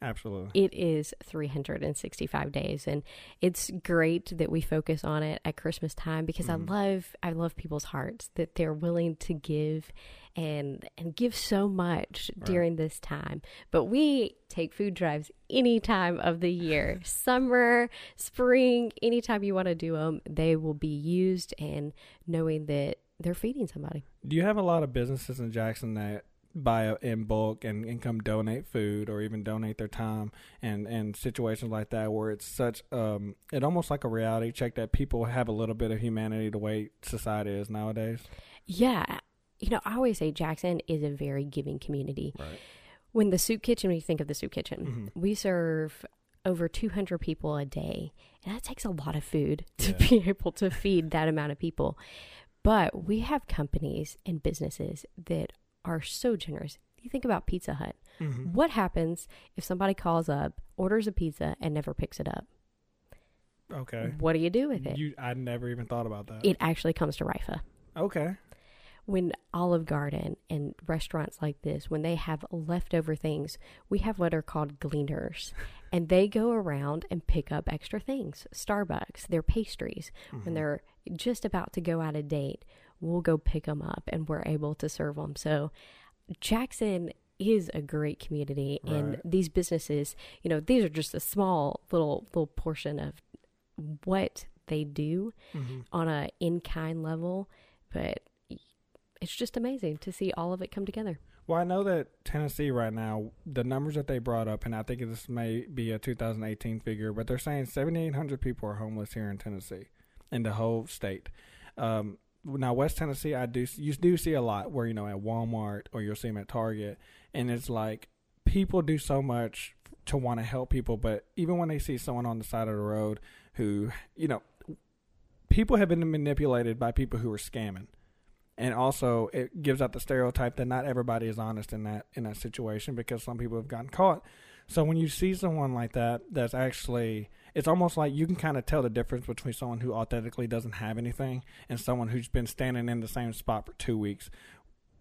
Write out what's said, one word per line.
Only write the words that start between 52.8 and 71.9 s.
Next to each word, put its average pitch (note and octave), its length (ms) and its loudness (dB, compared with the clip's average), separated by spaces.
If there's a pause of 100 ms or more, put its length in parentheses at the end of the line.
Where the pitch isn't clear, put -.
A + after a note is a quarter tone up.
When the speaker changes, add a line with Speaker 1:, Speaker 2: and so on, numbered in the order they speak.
Speaker 2:
we G#3 140 2
have C4+ 280 0
companies D3 800 -2
and E3 160 -2
businesses D#3 640 -2 (200)
that D#3+ 260 -2 (320)
are E3 180 -2
so - 360 0
generous. - 400 -8 (240)
You B3 80 -14
think C4 160 -2
about G3 220 2
Pizza - 280 0
Hut. - 200 -4 (260)
Speaker 1:
Mm-hmm. C#3+ 320 -2
Speaker 2:
What D#4 180 6
happens E3+ 560 0 (300)
if F3+ 60 -6
somebody F#3+ 300 2
calls E3 360 2
up, D3 320 0 (160)
orders G#3 300 2
a G#3 40 -2
pizza, D#3 480 0
and D#3 140 0
never D3 200 -2
picks - 260 -4
it - 80 -2
up? - 180 -4 (1300)
Speaker 1:
Okay. A#2+ 460 -6
Speaker 2:
What D#3+ 140 4
do E3 60 4
you E3 100 4
do B3 200 4
with E3+ 160 -2
it? - 120 -2
Speaker 1:
You, D3+ 200 -2
I B2 160 -4
never B2 360 -4
even A#2+ 160 -4
thought A#2 200 -2
about G#2 220 -6
that. A2+ 180 -6
Speaker 2:
It F3 140 2
actually D#3+ 340 2
comes D3+ 240 0
to D#3+ 80 -2
rifa. - 360 -4 (360)
Speaker 1:
Okay. F3 380 -2 (680)
Speaker 2:
When F#3 260 2 (220)
Olive F3 320 4
Garden D3 500 -2 (160)
and D3 240 -2 (100)
restaurants D#3+ 560 -2
like D3+ 220 -4
this, D3+ 260 -4
when D#3 140 0